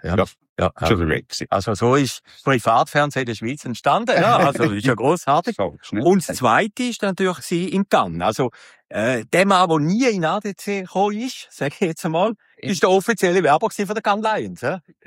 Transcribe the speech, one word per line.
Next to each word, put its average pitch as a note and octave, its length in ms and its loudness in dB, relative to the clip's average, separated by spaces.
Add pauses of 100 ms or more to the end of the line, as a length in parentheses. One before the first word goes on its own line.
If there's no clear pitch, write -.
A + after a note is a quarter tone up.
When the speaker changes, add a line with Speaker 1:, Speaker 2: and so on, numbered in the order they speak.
Speaker 1:
ja. F2 140 -4
Speaker 2:
Ja. G2 80 4 (340)
Speaker 1:
Ja, F2+ 200 0
ja. E2 80 -2
Speaker 2:
Schon F2 140 2
wieder E2 80 0
weg D2 220 -2
gewesen. - 180 -8
Speaker 1:
Also G2 240 -2
so A#2 220 2
ist C#3 260 0 (240)
Privatfernsehen C3+ 800 0
in B2+ 40 -6
der A#2 80 -6
Schweiz A#2 300 -8
entstanden. D#3+ 500 -2
Ja, G#3+ 220 4
also C#3+ 280 2
ist G#2+ 200 -2
ja C3 100 2
Speaker 2:
<laughs> - 0 -
Speaker 1:
grossartig. D3 600 0
Speaker 2:
So, F2+ 240 -4
schnell. - 220 -6
Speaker 1:
Und F3+ 260 4
das F2+ 80 -6
Zweite C3+ 460 2
ist B3 200 -6
dann G3+ 80 0
natürlich F#3 280 -2
sie F3 320 -4
in G3 180 -2
Cannes. F#2 320 0
Also, A2+ 300 0 (400)
äh, A2+ 420 -2
der F3+ 140 4
Mann, F#3 240 4
der D#3+ 80 4
nie F3+ 260 2
in G3+ 220 0
A F3+ 140 -2
D G3+ 140 -8
C G3+ 280 -6
gekommen G#3 360 -2
ist, B3 320 -10
sag C#3 220 -6
ich - 80 -8
jetzt E3 240 -2
einmal, F3+ 300 0 (280)
Speaker 2:
Ja. - 80 -4
Speaker 1:
ist F#3 120 -4
der G3+ 80 4
offizielle F#3+ 520 2
Werber D#3 260 4
gewesen G3+ 180 -6
von G3+ 80 -4
der A3 80 -6
Cannes G#3+ 200 0
Lions, G3 380 -4
hä? C3+ 160 -4 (300)